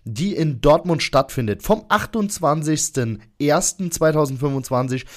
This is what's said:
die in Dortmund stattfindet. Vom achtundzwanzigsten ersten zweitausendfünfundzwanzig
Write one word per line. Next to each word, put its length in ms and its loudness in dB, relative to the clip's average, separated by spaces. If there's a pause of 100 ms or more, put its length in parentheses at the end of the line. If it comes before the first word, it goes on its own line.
die 280 -4
in 280 -2
Dortmund 420 4
stattfindet. 580 0
Vom 280 0
achtundzwanzigsten 1300 0 (160)
ersten 540 0
zweitausendfünfundzwanzig 1120 0 (120)